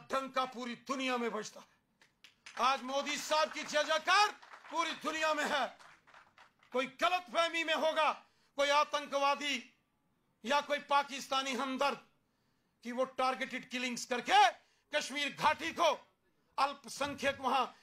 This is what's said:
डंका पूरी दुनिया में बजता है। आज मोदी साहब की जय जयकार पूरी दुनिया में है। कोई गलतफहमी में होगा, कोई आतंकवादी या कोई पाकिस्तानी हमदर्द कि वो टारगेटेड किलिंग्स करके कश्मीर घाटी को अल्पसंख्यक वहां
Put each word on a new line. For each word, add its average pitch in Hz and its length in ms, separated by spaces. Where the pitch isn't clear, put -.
डंका 262 340
पूरी 240 300
दुनिया 262 300
में 233 140
बजता 208 280
है। - 1040
आज 262 180
मोदी 277 340
साहब 302 360
की 302 100
जय 294 200
जयकार 349 480
पूरी 320 220
दुनिया 311 400
में 294 120
है। 262 200
कोई 254 120
गलतफहमी 339 640
में 311 120
होगा, 302 360
कोई 285 140
आतंकवादी 285 920
या 277 180
कोई 285 180
पाकिस्तानी 269 640
हमदर्द 262 520
कि 240 80
वो 247 140
टारगेटेड 254 540
किलिंग्स 247 360
करके 269 380
कश्मीर 285 420
घाटी 302 380
को 330 180
अल्पसंख्यक 277 840
वहां 262 260